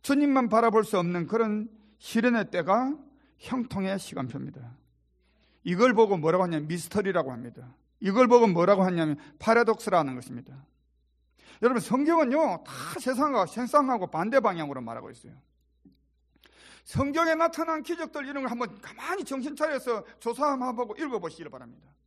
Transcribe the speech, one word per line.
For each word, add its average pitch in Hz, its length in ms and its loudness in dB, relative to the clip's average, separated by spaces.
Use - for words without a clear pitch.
주님만 277 480 2
바라볼 220 340 4
수 208 140 -2
없는 175 300 -2
그런 214 420 -2
시련의 226 500 0
때가 226 460 0
형통의 196 640 -4
시간표입니다. 131 760 -10
이걸 208 300 4
보고 196 240 4
뭐라고 165 260 2
하냐면 156 240 -2
미스터리라고 175 640 -2
합니다. 120 440 -16
이걸 220 280 4
보고 233 200 8
뭐라고 185 360 4
하냐면 165 340 0
파라독스라는 208 760 2
것입니다. 127 500 -16
여러분, 240 180 4
성경은요, 285 840 2
다 - 360 -12
세상과, 254 460 0
세상하고 247 600 0
반대 214 320 0
방향으로 160 420 -2
말하고 113 300 -12
있어요. - 220 -20
성경에 311 520 0
나타난 330 480 -2
기적들 320 420 -8
이런 285 160 -8
걸 254 100 -4
한번 240 300 -8
가만히 - 420 -8
정신 277 320 -8
차려서 262 480 -4
조사 254 320 -2
한번 254 180 -4
해보고 226 260 -6
읽어보시기를 180 560 -8
바랍니다. 123 360 -20